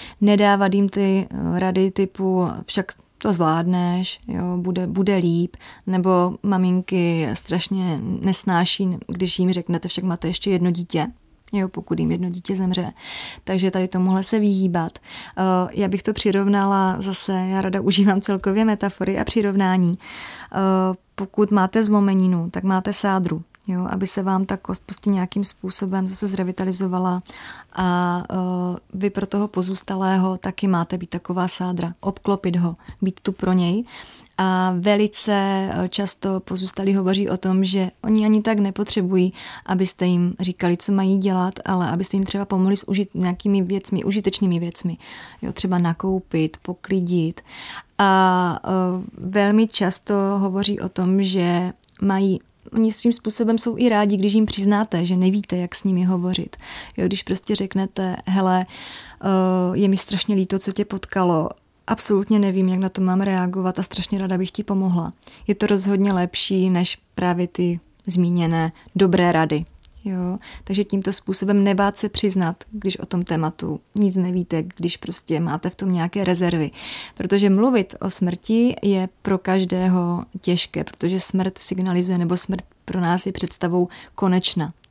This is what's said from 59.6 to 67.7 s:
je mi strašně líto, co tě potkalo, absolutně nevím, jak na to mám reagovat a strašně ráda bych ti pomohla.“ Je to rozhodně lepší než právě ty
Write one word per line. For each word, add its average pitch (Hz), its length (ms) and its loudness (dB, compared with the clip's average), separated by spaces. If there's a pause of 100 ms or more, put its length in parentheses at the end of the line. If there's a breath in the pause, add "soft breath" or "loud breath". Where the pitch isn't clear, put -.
je 202 100 4
mi 190 100 4
strašně 202 380 -2
líto, 190 240 0
co 196 120 -4
tě 208 140 -2
potkalo, 180 640 0 (380)
absolutně 208 520 2
nevím, 190 300 2
jak 185 100 2
na 190 100 0
to 190 120 -4
mám 185 200 4
reagovat 185 580 0
a 190 40 -2
strašně 185 360 -4
ráda 185 180 -2
bych 185 140 -2
ti 208 120 -6
pomohla.“ 185 500 0 (340 loud breath)
Je 208 80 0
to 208 120 0
rozhodně 196 460 2
lepší 185 560 0
než 175 280 0 (180)
právě 180 320 0
ty 175 320 -2 (280)